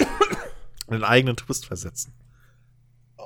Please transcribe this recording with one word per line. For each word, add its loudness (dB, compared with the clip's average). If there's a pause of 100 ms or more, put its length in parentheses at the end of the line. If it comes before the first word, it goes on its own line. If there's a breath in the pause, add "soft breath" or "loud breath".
äh, 4
<coughs> -4
einen 0
eigenen 6
Twist -6
versetzen. -10 (1120)